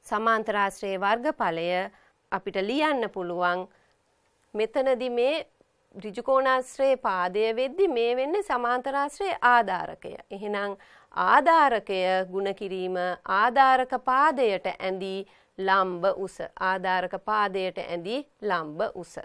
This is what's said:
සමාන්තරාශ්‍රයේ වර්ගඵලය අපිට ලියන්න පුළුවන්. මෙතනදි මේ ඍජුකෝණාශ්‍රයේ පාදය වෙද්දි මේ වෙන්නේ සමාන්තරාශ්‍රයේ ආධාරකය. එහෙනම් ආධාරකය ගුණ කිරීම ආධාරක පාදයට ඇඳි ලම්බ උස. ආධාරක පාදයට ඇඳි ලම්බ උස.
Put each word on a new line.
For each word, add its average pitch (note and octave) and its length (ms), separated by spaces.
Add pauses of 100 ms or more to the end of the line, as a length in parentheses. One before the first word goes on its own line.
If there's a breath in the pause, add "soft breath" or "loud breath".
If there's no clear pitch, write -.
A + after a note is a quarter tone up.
සමාන්තරාශ්‍රයේ G#3 920
වර්ගඵලය G3 680 (640 soft breath)
අපිට F#3+ 240
ලියන්න B3 540
පුළුවන්. F3+ 560 (880 soft breath)
මෙතනදි B3+ 560
මේ C4 360 (480)
ඍජුකෝණාශ්‍රයේ C4 1000
පාදය F#3+ 480 (120)
වෙද්දි C#4+ 320
මේ A#3+ 280
වෙන්නේ D4+ 260
සමාන්තරාශ්‍රයේ C#4 1000
ආධාරකය. G3+ 720 (160)
එහෙනම් G3+ 480 (400 soft breath)
ආධාරකය A#3 840 (260)
ගුණ G3 280
කිරීම F#3 420 (360)
ආධාරක B3+ 600 (120)
පාදයට B3+ 640
ඇඳි F#3+ 480 (440 soft breath)
ලම්බ F#3+ 460 (120)
උස. F#3+ 200 (240)
ආධාරක F#3 540 (100)
පාදයට G3 540
ඇඳි F3 380 (240)
ලම්බ E3 400 (120)
උස. F3 220 (100)